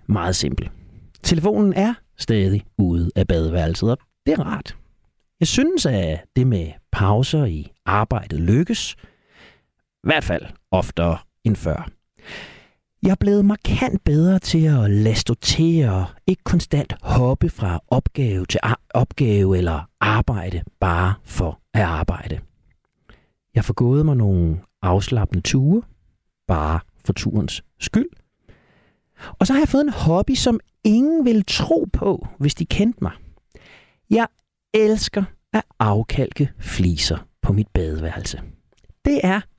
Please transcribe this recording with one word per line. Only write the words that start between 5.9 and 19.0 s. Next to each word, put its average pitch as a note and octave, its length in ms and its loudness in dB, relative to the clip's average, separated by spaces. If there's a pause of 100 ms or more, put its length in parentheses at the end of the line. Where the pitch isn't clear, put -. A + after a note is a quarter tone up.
det B2+ 120 4
med F#2 240 0 (200)
pauser A#2 540 0
i D#2 260 -6 (140)
arbejdet G#2 540 -2
lykkes. B2 560 0 (960)
I - 140 -16
hvert D3+ 160 2
fald - 220 -4 (260)
oftere E2+ 460 0 (260)
end A2 120 2
før. - 340 -6 (1120)
Jeg F#3 80 4
er F#3+ 40 2
blevet G3+ 300 2
markant - 580 -2
bedre E3+ 360 2
til D#3+ 260 0
at B2 260 2
lade G#2+ 240 2
stå - 180 -2
til D#3+ 520 0
og F#2 200 0 (220)
ikke F#3 160 0
konstant - 580 -2
hoppe B2+ 480 0
fra F2 380 -4
opgave G2+ 580 -2
til - 180 -2
a-, A2 100 0 (200)
opgave G#2 640 2